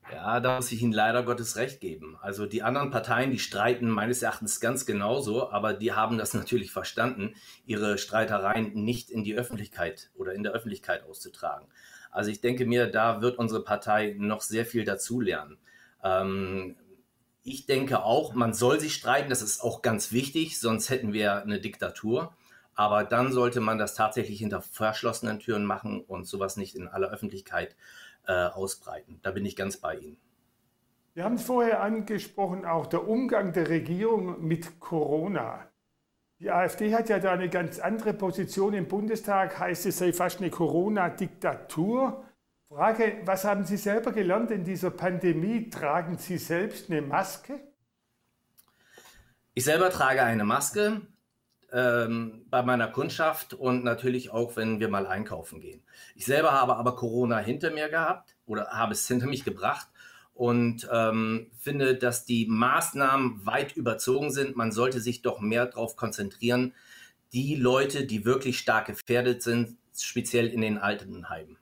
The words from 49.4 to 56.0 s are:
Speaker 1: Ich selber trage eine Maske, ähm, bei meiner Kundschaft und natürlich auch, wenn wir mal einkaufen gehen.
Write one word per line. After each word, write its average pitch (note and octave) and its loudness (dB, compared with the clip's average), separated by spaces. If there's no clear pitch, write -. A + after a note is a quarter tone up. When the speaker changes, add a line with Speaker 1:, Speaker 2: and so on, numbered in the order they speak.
Speaker 1:
Ich B2 0
selber E3 6
trage C3+ 4
eine A2+ 2
Maske, G3+ 2
ähm, A#2 0
bei B2 2
meiner A#2+ 2
Kundschaft - -2
und B2+ 0
natürlich B2 0
auch, A#2 -2
wenn A2 0
wir A2 0
mal G2 0
einkaufen F#2 -8
gehen. - -18